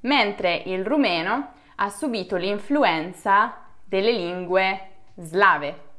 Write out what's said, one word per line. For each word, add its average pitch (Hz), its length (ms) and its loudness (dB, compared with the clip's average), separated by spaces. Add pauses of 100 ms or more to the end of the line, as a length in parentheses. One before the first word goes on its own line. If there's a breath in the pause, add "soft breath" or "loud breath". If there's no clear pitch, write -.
mentre 208 640 0
il 185 180 -4
rumeno 220 680 0 (240 loud breath)
ha 202 140 -2
subito 214 460 -4
l'influenza 202 1160 2 (300)
delle 196 280 2
lingue 185 800 0 (260)
slave. 160 680 2 (140)